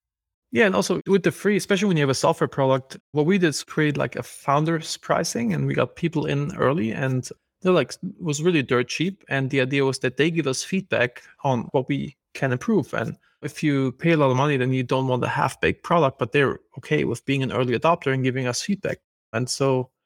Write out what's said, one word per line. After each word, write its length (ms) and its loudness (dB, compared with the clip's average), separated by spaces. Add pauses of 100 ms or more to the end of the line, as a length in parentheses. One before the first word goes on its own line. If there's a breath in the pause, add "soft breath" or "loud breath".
(520)
Yeah, 140 4
and 100 2
also 320 0
with 160 2
the 80 4
free, 260 0
especially 300 0
when 100 4
you 60 4
have 60 4
a 60 2
software 320 2
product, 500 0 (140)
what 160 0
we 100 4
did 120 4
is 140 -4
create, 340 0
like, 180 -2
a 80 -6
founder's 760 -2
pricing, 560 -2
and 140 0
we 80 -2
got 200 0
people 300 -2
in 320 -2
early, 340 0
and 380 -2 (320)
they're, 120 2
like, 200 2 (260)
was 220 -4
really 220 2
dirt 240 0
cheap. 420 -4
And 220 -2
the 100 2
idea 240 0
was 140 -2
that 180 -4
they 140 2
give 160 -2
us 160 -4
feedback 580 -2 (220)
on 200 0 (100)
what 140 0
we 300 -6 (160)
can 180 -2
improve. 420 0
And 240 -6 (260)
if 200 -8
you 300 2
pay 180 0
a 60 4
lot 140 4
of 60 2
money, 200 2
then 160 0
you 100 0
don't 240 0
want 160 0
a 40 0
half-baked 560 -2
product, 360 2
but 120 -2
they're 280 2 (180)
okay 280 -2
with 200 -4
being 180 0
an 80 -4
early 260 0
adopter 360 0
and 100 -2
giving 240 -2
us 140 -4
feedback. 380 -4 (340)
And 160 -2
so 420 0 (140)